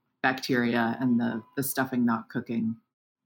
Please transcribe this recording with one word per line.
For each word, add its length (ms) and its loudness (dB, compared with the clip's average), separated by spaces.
bacteria 760 0
and 200 2
the, 220 -2
the 60 0
stuffing 420 -2
not 240 0
cooking 460 -4